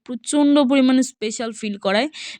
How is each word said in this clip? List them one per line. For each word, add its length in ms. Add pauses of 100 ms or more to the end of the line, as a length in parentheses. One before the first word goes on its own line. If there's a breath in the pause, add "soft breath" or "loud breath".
প্রচণ্ড 600
পরিমাণে 400
স্পেশাল 480
ফিল 260
করায়, 320 (300 loud breath)